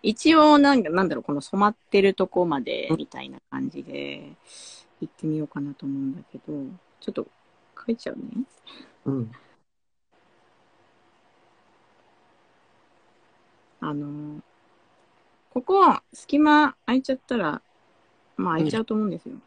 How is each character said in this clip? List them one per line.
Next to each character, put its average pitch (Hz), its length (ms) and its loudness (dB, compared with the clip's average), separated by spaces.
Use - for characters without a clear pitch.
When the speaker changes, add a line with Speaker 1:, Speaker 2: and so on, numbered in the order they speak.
Speaker 1:
一 262 340 2
応、 302 220 10
な 285 160 6
ん 240 100 4
か、 151 60 -4
な 180 140 2
ん 175 60 0
だ 147 60 -4
ろ 117 40 -6
う、 - 40 -12
こ 147 100 -4
の 143 80 -4
染 - 180 -6
ま 208 80 4
っ 220 80 0
て 202 100 4
る 196 120 4
と 185 140 -2
こ 180 180 0
ま 143 160 -2
で、 - 360 -6
み 151 80 -8
た 131 160 -12
い 135 80 -12
な 131 100 -18
感 67 180 -6
じ 139 140 -12
で、 143 520 -12
行 160 80 -10
っ - 40 -20
て - 140 -8
み 156 100 -2
よ 151 60 -4
う 147 40 -8
か - 120 -12
な 143 140 -8
と - 120 -16
思 139 80 -6
う 139 80 -6
ん 135 140 -6
だ - 160 -16
け - 60 -18
ど、 - 60 -18
ち - 80 -8
ょ - 20 -10
っ - 20 -16
と、 - 140 -8
書 233 60 -4
い 233 60 -4
ち - 120 -12
ゃ - 40 -10
う - 20 -12
ね。 - 80 -14
Speaker 2:
う 139 60 -2
ん。 120 200 -4
Speaker 1:
あ 151 120 -6
の、 147 480 -10
こ 247 80 -2
こ 381 180 2
は、 302 240 4
隙 - 260 -2
間 302 360 4
空 247 120 0
い 262 60 0
ち - 80 -6
ゃ 262 40 0
っ 254 40 -16
た - 180 -6
ら、 160 240 -4
ま 185 140 0
あ、 - 40 2
空 160 120 2
い 147 40 -2
ち 220 60 -2
ゃ - 20 0
う 220 60 -4
と - 100 -6
思 214 80 0
う 208 40 -2
ん - 20 -2
で 165 100 -8
す - 100 -18
よ。 269 60 -14